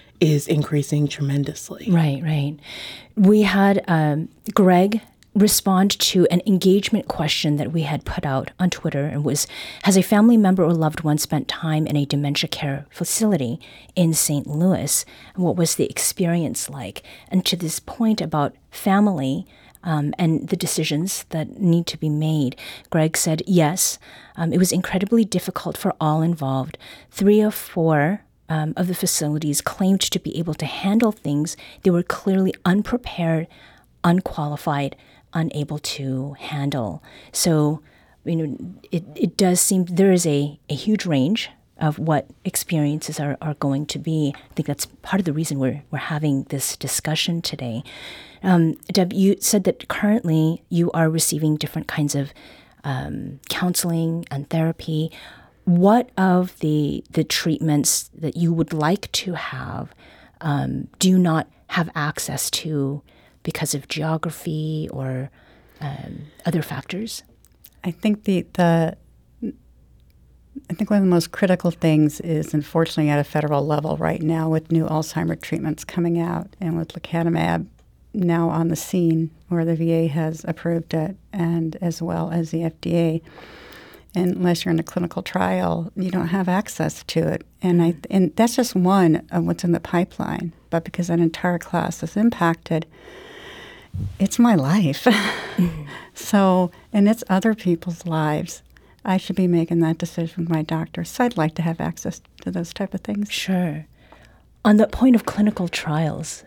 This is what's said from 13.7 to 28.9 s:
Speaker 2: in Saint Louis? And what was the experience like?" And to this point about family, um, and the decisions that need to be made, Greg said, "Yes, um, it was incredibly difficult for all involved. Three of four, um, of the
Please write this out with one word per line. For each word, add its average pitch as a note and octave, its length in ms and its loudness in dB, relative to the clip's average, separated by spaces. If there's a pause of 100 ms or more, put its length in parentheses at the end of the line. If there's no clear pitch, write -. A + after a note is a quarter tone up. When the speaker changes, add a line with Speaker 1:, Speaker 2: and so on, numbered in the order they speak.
Speaker 2:
in E3 160 4
Saint D3 340 0
Louis? D3 560 0 (320)
And F#3 80 -2
what E3+ 140 2
was E3 180 2
the - 140 0
experience - 800 -2
like?" B2+ 340 -12 (240)
And F#3 200 0
to F3+ 100 0
this E3+ 240 -6
point A3 400 0
about D#3 340 -2 (160)
family, F#3 760 0 (380)
um, D3+ 340 -2
and D#3+ 300 2
the F#3 80 -4
decisions D#3+ 760 -2
that D#3+ 280 -6
need E3+ 280 4
to - 100 -8
be D#3 120 -2
made, D3+ 460 0 (340)
Greg D#3+ 280 2
said, D#3+ 280 0
"Yes, E3+ 540 2 (380)
um, E3 160 -2
it D3+ 40 2
was F3+ 140 4
incredibly G3 540 0
difficult - 520 -4
for - 220 -2
all D#3 220 2
involved. C3+ 560 -2 (340)
Three G#3 300 6
of G#3+ 120 2
four, D#3+ 680 0 (260)
um, D#3 300 -2
of F3+ 100 0
the F3+ 80 -2